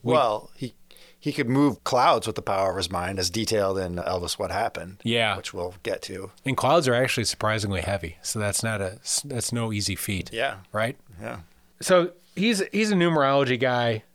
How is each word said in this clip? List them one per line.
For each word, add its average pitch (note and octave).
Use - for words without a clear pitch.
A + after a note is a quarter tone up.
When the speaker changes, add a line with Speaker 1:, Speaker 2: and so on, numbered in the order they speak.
Speaker 1:
We A#2+
Speaker 2:
Well, A2+
he A#2+
he D3
could C#3
move C3+
clouds B2+
with A2
the -
power F#2+
of F2+
his F2+
mind, F#2
as F2
detailed G2+
in F2+
Elvis F2
What F#2
Happened, F2
Speaker 1:
Yeah. A2+
Speaker 2:
which -
we'll F2+
get G2
to. G2
Speaker 1:
And C3
clouds C#3+
are A#2+
actually B2+
surprisingly G#2+
heavy, F2
so -
that's G#2
not A2
a, F#2
that's C3
no A#2
easy G2+
feat. -
Speaker 2:
Yeah. A2+
Speaker 1:
Right? A2+
Speaker 2:
Yeah. A2+
Speaker 1:
So F3+
he's, G3+
he's G#3+
a G3+
numerology C#3
guy A#2+